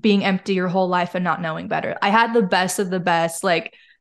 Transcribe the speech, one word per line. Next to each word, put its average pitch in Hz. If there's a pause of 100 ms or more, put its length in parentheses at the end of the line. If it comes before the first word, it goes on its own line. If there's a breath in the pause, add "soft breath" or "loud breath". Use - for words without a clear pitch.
being 202
empty 196
your 185
whole 185
life 175
and 180
not 175
knowing 165
better. -
I 202
had 226
the 233
best 185
of 196
the 185
best, 170
like, 185 (260 soft breath)